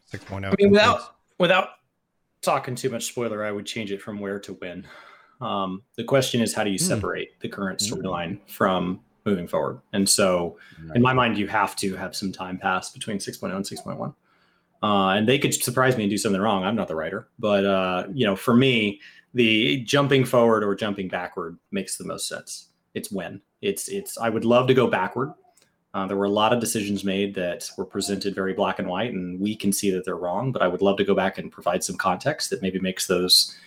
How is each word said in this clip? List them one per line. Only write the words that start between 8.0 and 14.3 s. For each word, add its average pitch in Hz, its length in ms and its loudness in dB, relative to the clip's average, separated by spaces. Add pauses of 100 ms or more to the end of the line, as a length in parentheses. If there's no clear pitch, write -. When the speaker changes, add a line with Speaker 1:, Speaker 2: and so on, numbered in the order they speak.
Speaker 2:
from 92 540 0 (240)
moving 92 220 0
forward? 76 340 -4 (100)
And 98 160 2
so, 90 500 2 (240)
Speaker 3:
Right. 80 140 -10
Speaker 2:
in 120 60 6
my 127 120 6
mind, 117 240 4
you 101 100 -2
have 104 300 0
to 95 180 -2
have 92 200 -8
some 95 160 -4
time 92 260 -8
pass 92 340 -2
between 107 280 -8
six - 180 -10
point 92 160 -6
oh 95 40 -4
and 98 100 -6
six - 140 -10
point 98 180 -10
one. 139 140 -8 (680)